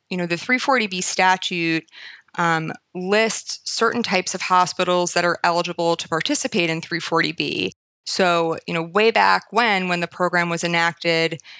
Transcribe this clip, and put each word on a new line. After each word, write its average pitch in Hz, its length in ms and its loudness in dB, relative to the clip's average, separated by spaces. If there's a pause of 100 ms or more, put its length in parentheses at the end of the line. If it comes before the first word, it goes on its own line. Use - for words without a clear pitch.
you 185 80 -4
know, 180 100 -2
the 170 120 -2
three 254 200 0
forty 247 280 2
B 185 140 -4
statute, 180 840 0 (520)
um, 165 360 0 (220)
lists 202 720 0
certain 233 380 0
types 185 320 -2
of 185 60 -6
hospitals 180 720 2
that 175 120 0
are 170 200 0
eligible 170 520 0
to - 120 -10
participate 175 600 -2
in 160 120 -2
three 170 200 -6
forty 160 320 0
B. - 400 -4 (340)
So, 170 600 0
you 175 80 -6
know, 165 80 -2
way 196 280 4
back 196 400 4
when, 196 380 2
when 175 120 0
the 175 60 -2
program 175 420 0
was 170 160 -2
enacted 170 720 0 (220)